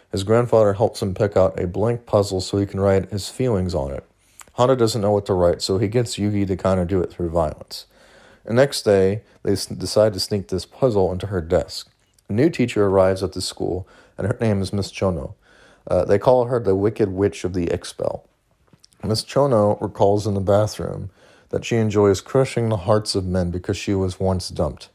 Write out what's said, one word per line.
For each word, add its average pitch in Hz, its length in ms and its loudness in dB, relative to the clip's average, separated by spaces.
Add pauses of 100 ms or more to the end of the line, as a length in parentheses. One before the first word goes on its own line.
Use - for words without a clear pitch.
(100)
His 98 140 -4
grandfather 110 500 4
helps 104 260 -2
him 95 140 -4
pick 104 220 0
out 92 220 2
a 92 80 -2
blank 104 400 -2
puzzle 98 340 0
so 101 180 -4
he 98 80 -2
can 95 140 -6
write 95 300 2
his 98 180 -8
feelings 92 460 -2
on 69 180 -4
it. - 120 -12 (500)
Honda 127 220 4
doesn't 113 240 2
know 104 120 2
what 101 140 0
to 107 60 0
write, 87 300 2
so 95 160 0
he 104 100 0
gets 117 280 -2
Yugi 101 300 0
to 95 100 -2
kind 92 240 0
of 87 80 -2
do 92 120 0
it - 100 -4
through 85 200 -6
violence. - 560 -4 (580)
The - 80 -6
next 135 300 2
day, 98 400 4 (200)
they 104 100 0
s-, - 140 -4
decide 101 480 0
to 92 60 -6
sneak 98 280 -4
this 92 180 -6
puzzle 101 460 0
into 95 160 -6
her 95 120 -4
desk. 80 500 -4 (380)
A 104 40 -6
new 139 180 2
teacher 120 360 0
arrives 95 360 4
at 92 100 -4
the 92 80 -8
school, 92 480 -6 (300)
and 98 80 -4
her - 140 -2
name 107 200 0
is 92 120 -6
Miss 98 200 -4
Chono. 90 420 -4 (520)
Uh, 92 180 0
they 101 140 2
call 127 280 4
her 123 140 -2
the 95 160 0
Wicked 104 340 0
Witch 98 340 -2
of 90 100 -4
the 87 120 -2
Ixbel. - 560 -6 (800)
Miss 107 220 -2
Chono 113 560 2
recalls 104 460 2
in 101 80 -2
the 98 60 -2
bathroom 98 680 -2 (440)
that - 100 -2
she 120 120 -2
enjoys 104 440 4
crushing 123 480 0
the 110 100 0
hearts 107 360 0
of 98 100 -2
men 90 280 -2
because 90 240 -4
she - 180 -4
was 95 240 -2
once 95 300 -2
dumped. - 460 -6